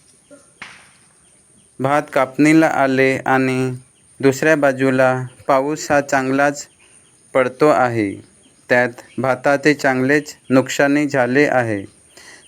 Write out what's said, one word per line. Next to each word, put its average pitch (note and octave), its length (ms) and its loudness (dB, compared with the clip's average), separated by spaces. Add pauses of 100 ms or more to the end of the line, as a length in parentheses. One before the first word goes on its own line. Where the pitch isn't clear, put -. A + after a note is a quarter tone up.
(1800)
भात C#3+ 340 -2
कापणीला D3+ 600 2
आले C3+ 360 2 (160)
आणि C3 480 0 (460)
दुसऱ्या C3+ 360 2
बाजूला C3 560 0 (360)
पाऊस D3 420 -2
हा C#3+ 120 2
चांगलाच C#3 640 -2 (680)
पडतो B2+ 340 2
आहे. A#2 420 0 (600)
त्यात B2 320 0 (160)
भाताचे C3+ 560 0
चांगलेच C#3 640 -2 (140)
नुकसानी C#3+ 560 0
झाले C3 400 0
आहे. A2+ 360 -2 (640)